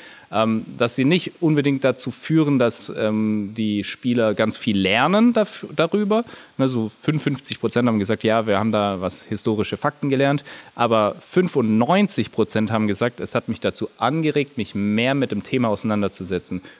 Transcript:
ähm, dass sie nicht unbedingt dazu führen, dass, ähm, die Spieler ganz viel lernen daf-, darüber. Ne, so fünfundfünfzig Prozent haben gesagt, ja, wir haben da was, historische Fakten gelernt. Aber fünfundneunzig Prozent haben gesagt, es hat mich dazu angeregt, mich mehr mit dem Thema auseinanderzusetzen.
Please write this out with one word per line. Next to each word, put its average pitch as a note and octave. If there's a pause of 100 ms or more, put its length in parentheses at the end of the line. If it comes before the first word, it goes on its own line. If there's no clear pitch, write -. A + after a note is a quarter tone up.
(320)
ähm, A2 (120)
dass A#2
sie C3
nicht D#3+
unbedingt C#3+
dazu B2+
führen, D3+
dass, A#2
ähm, G#2+
die G#2+
Spieler A#2
ganz A2
viel G2+
lernen D3+
daf-, G#3+ (100)
darüber. G#3 (340)
Ne, C3+
so A2+ (120)
fünfundfünfzig -
Prozent A#2+
haben A2
gesagt, G#2
ja, A2
wir G2+
haben A2
da G2+
was, F#2
historische G#2+
Fakten C#3+
gelernt. C#3 (320)
Aber A2+ (120)
fünfundneunzig C3+
Prozent A2
haben G#2+
gesagt, A#2
es -
hat A#2+
mich A2+
dazu G#2
angeregt, D3
mich G#2
mehr G#2+
mit C3
dem G2+
Thema B2
auseinanderzusetzen. G2 (180)